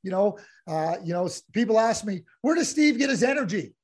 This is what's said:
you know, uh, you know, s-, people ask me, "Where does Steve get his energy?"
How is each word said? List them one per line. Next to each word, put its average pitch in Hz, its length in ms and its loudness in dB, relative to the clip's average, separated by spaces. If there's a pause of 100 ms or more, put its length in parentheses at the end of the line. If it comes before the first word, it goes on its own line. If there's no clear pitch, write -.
you 190 80 -8
know, 202 260 2 (300)
uh, 160 360 -2
you 165 80 -6
know, 175 140 -2
s-, 180 160 -8 (100)
people 220 260 2
ask 220 280 2
me, 185 160 -6 (200)
"Where 311 140 2
does 330 140 0
Steve 302 280 2
get 277 120 0
his 226 140 2
energy?" 214 500 -2 (100)